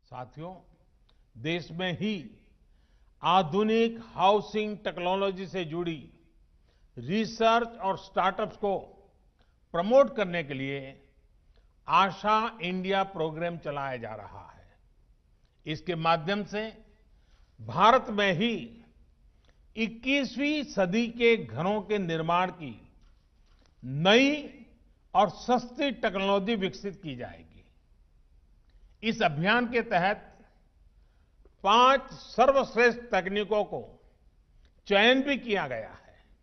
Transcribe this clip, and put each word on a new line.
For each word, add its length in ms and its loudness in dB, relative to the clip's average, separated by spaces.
साथियों, 520 -16
देश 300 -4
में 220 -4
ही 360 -6
आधुनिक 760 2
हाउसिंग 760 0
टेक्नोलॉजी 680 -4
से 180 -6
जुड़ी 480 -8
रिसर्च 720 0
और 300 -6
स्टार्टअप्स 600 -2
को 220 -2
प्रमोट 440 6
करने 280 -2
के 100 -8
लिए 540 -8
आशा 760 2
इंडिया 420 0
प्रोग्राम 540 -4
चलाया 400 -6
जा 180 -10
रहा 360 -16
है। 260 -20
इसके 300 -6
माध्यम 480 0
से 420 -8
भारत 480 4
में 240 2
ही 500 -4
इक्कीसवीं 880 -2
सदी 440 0
के 300 4
घरों 440 -2
के 160 -4
निर्माण 540 0
की 400 -16
नई 800 2
और 140 4
सस्ती 600 -2
टेक्नोलॉजी 640 0
विकसित 480 -6
की 120 -8
जाएगी। 320 -14
इस 180 -2
अभियान 460 2
के 140 0
तहत 520 0
पांच 380 6
सर्वश्रेष्ठ 880 2
तकनीकों 640 -2
को 460 -12
चयन 340 6
भी 160 0
किया 300 -2
गया 220 -8
है। 340 -20